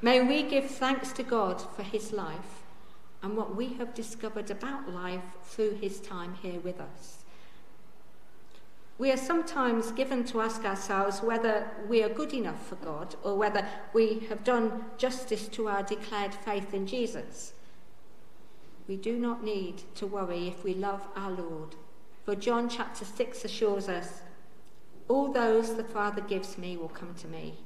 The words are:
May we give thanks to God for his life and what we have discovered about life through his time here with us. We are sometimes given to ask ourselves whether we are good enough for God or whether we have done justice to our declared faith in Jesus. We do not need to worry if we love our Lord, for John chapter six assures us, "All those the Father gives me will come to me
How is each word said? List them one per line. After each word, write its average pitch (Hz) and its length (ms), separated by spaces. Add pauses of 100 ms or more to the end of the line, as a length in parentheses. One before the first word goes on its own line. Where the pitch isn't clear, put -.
May 254 200
we 285 220
give 277 260
thanks 262 440
to 262 100
God 208 380
for - 220
his 208 280
life 180 520 (580)
and 208 160
what 202 180
we 247 200
have 240 180
discovered 214 580
about 262 380
life 180 340 (200)
through 214 320
his 202 260
time 180 400
here 180 180
with 180 200
us. - 440 (1800)
We 262 120
are 254 60
sometimes 262 760
given 262 340
to 226 160
ask 220 240
ourselves 196 560
whether 226 480 (180)
we 220 160
are 214 60
good 294 240
enough 190 340
for - 80
God 160 480
or 202 120
whether 202 300 (280)
we 220 360
have 208 140
done 233 420 (120)
justice 233 520
to 220 180
our 196 160
declared 208 500
faith 202 400
in 196 140
Jesus. 226 680 (1300)
We 196 80
do 220 220
not 233 260
need 202 400 (120)
to 208 120
worry 180 400
if 180 160
we 190 100
love 196 320 (100)
our 196 140
Lord, 165 460 (480)
for 202 120
John 233 340
chapter - 340
six - 400
assures 202 460
us, 175 320 (880)
"All 269 220
those 226 440
the 220 80
Father 208 380
gives 196 360
me 180 200
will 165 100
come 175 280
to 165 120
me 160 380